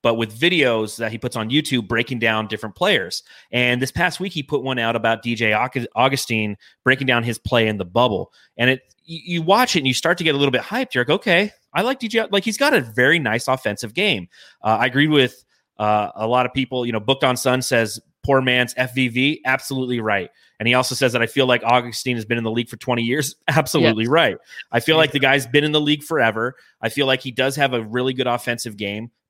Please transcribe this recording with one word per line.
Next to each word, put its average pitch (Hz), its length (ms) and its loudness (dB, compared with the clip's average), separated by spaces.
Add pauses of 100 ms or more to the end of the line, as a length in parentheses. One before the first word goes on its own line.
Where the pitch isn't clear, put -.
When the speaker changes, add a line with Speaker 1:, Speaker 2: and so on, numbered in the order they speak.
Speaker 1:
but 117 140 2
with 110 220 -4
videos 127 600 2
that 113 160 -4
he 117 40 -8
puts 123 200 -6
on 110 120 -4
YouTube 131 380 0
breaking 117 320 -2
down 110 300 0
different 107 260 -8
players. 127 480 -2 (300)
And 123 280 2
this 131 100 -4
past 170 280 -2
week, 190 140 -6
he 143 100 -6
put 139 180 -4
one 131 160 -4
out 117 200 -2
about 113 240 0
D 117 140 -2
J 110 160 2
Aug-, 120 340 -2 (100)
Augustine, 113 640 0 (260)
breaking 131 240 2
down 120 160 2
his 117 140 -4
play 113 320 2
in 107 80 -2
the 95 80 -6
bubble. 101 480 0 (240)
And 123 140 2
it, 131 100 -2 (260)
y-, 165 160 -14
you 170 180 -4
watch 202 360 2
it - 20 2
and 135 80 0
you 127 60 2
start 170 240 -2
to 165 80 -6
get 147 100 2
a - 20 -2
little 139 140 2
bit 120 120 -2
hyped. 247 320 -6
You're 123 100 2
like, 147 60 -2 (100)
"Okay, 196 320 2 (200)
I 160 80 0
like 254 180 -2
D 226 100 -8
J." 226 200 0
Like, 196 140 0
he's 220 140 -4
got 285 160 2
a 185 80 4
very 123 380 2
nice 117 280 -2
offensive 113 460 -4
game. 143 340 -2 (340)
Uh, 110 200 2
I 127 60 2
agreed 143 240 2
with, 135 340 2 (340)
uh, 107 340 0
a 110 140 -4
lot 123 180 2
of 123 80 -6
people, 127 320 -4
you 120 60 -4
know, 110 80 -2
Booked 131 240 0
on 127 140 2
Sun 127 240 0
says, 117 400 0 (240)
"Poor 135 160 4
man's 123 340 0
F 123 180 -2
V 127 140 0
V." 131 380 0
Absolutely 131 560 -2
right. 101 280 -2 (300)
And 113 80 0
he 123 80 6
also 127 200 0
says 123 160 2
that, 120 100 0
"I 117 40 2
feel 131 200 0
like 123 200 2
Augustine 120 500 0
has 110 80 -6
been 117 140 -2
in 113 80 -4
the 110 60 -2
league 117 180 -4
for 107 80 -14
twenty 120 240 -2
years." 135 400 -2
<laughs> - 80 -6
Absolutely 123 560 2
Speaker 2:
Yes. 123 60 0
Speaker 1:
right. 156 260 2 (340)
I 120 80 2
feel 156 160 2
Speaker 2:
Yeah. 160 40 4
Speaker 1:
like 156 120 4
the 143 80 -2
guy's 135 260 2
been 143 200 2
in 151 80 -2
the 151 80 2
league 147 220 0
forever. 117 520 0 (240)
I 117 80 -6
feel 139 180 0
like 131 160 0
he 131 100 -10
does 131 260 -2
have 135 160 2
a 117 100 0
really 123 300 -2
good 127 140 -2
offensive 120 500 -4
game, 107 340 -8 (180)